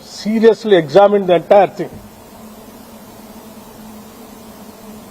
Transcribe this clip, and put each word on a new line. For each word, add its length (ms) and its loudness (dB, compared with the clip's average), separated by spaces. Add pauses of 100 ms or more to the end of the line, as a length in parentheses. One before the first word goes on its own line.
(220)
seriously 600 0
examined 460 0
the 120 0
entire 360 0
thing. 160 -12 (3250)